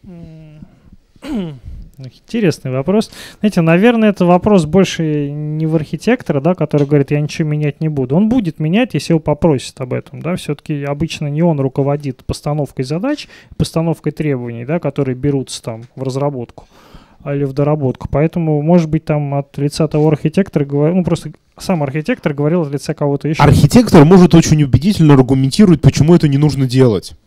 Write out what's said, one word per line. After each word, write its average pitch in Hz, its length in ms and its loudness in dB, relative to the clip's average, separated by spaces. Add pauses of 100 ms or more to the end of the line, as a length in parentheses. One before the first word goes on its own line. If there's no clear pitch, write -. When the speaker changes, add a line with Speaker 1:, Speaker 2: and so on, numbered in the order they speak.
Speaker 1:
М, 160 640 -20 (560)
<clears throat> 185 360 -8 (400)
интересный 139 720 -6
вопрос. 170 400 -2 (300)
Знаете, 202 200 0
наверное, 208 500 4
это 185 160 0
вопрос 180 380 4
больше 151 640 -2
не 151 360 -6
в 156 80 -2
архитектора, 165 680 -2
да, 165 140 0
который 147 320 0
говорит: 139 240 0
«Я 147 100 -2
ничего 151 280 -4
менять 151 320 -4
не 160 80 -2
буду». 135 280 -2
Он 214 120 2
будет 214 300 -2
менять, 180 360 -2
если 147 180 -2
его 160 80 2
попросят 151 600 -2
об 127 120 -8
этом, 123 280 -10
да. 160 160 -6
Всё-таки 147 480 -8
обычно 147 440 -6
не 147 140 -2
он 165 180 2
руководит 139 640 -4
постановкой 147 600 -6
задач, 190 440 -6 (280)
постановкой 160 560 -4
требований, 120 520 -6
да, 151 140 -4
которые 139 360 -4
берутся 135 480 -4
там 113 200 -12 (140)
в 127 60 -10
разработку, 135 640 -6 (560)
а, 143 120 -8
или 143 100 -2
в 135 80 -6
доработку. 143 580 -2
Поэтому, 156 520 0
может 160 280 2
быть, 156 140 -2
там 147 300 -4
от 139 240 -6
лица 147 300 -2
того 151 200 2
архитектора 151 560 -2
говор-, 143 280 0
ну, 185 120 0
просто 156 280 -4 (240)
сам 175 260 -4
архитектор 151 520 -4
говорил 151 280 0
от 139 100 -6
лица 143 220 -6
кого-то 143 340 -4
ещё. 151 140 0
Speaker 2:
Архитектор 151 640 6
может 175 300 6
очень 160 280 4
убедительно 147 520 4
аргументировать, 135 680 4
почему 151 340 4
это 160 140 4
не 139 100 2
нужно 139 280 0
делать 120 480 2 (120)